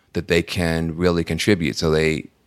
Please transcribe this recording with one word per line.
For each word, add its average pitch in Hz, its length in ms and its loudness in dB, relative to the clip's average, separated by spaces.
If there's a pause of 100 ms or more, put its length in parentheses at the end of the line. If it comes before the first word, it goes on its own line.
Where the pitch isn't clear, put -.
(140)
that 87 140 -4
they 85 140 4
can 82 540 -2
really 87 280 2
contribute. 82 540 0
So 82 140 0
they 78 380 0 (180)